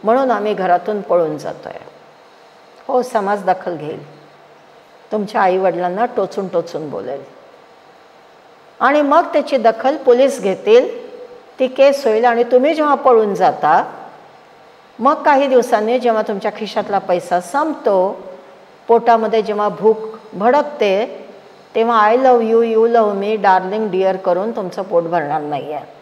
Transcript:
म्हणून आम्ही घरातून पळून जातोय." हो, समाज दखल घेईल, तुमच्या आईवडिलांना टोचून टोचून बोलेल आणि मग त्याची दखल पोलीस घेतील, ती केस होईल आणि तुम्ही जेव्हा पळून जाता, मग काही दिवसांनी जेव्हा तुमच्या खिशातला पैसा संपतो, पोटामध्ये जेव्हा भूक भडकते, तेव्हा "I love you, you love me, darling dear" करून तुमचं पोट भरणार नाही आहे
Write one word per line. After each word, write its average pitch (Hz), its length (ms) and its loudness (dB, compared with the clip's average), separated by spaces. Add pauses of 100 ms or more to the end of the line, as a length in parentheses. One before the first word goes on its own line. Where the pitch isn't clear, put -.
म्हणून 247 280 2
आम्ही 208 220 -2
घरातून 185 480 -2
पळून 165 360 0
जातोय." - 360 -12 (1120)
हो, 254 140 0
समाज 208 420 -4
दखल 180 340 -2
घेईल, - 360 -12 (1000)
तुमच्या 214 300 -4
आईवडिलांना 185 640 0
टोचून 196 420 -4
टोचून 165 420 -6
बोलेल 131 340 -10 (1600)
आणि 277 220 2
मग 294 220 4 (100)
त्याची 285 240 0
दखल 226 400 0
पोलीस 247 440 2
घेतील, 214 680 2 (500)
ती 262 80 0
केस 269 400 2
होईल 220 180 2
आणि 233 180 2
तुम्ही 254 300 2
जेव्हा 294 220 0
पळून 220 400 4
जाता, 175 560 2 (1080)
मग 294 240 0
काही 285 240 4
दिवसांनी 240 520 2
जेव्हा 226 220 0
तुमच्या 208 360 -4
खिशातला 202 400 -4
पैसा 180 420 -2
संपतो, 208 840 -2 (640)
पोटामध्ये 226 540 2
जेव्हा 208 280 -2
भूक 196 280 2 (360)
भडकते, 220 920 0 (500)
तेव्हा 226 360 2
"I 240 60 4
love 254 240 4
you, 226 220 2 (120)
you 226 120 4
love 208 360 2
me, 214 140 -2
darling 196 560 0
dear" 185 240 0
करून 185 340 -2
तुमचं 202 300 -8
पोट 180 220 0
भरणार 156 380 -2
नाही 147 320 -8
आहे 143 120 -10 (160)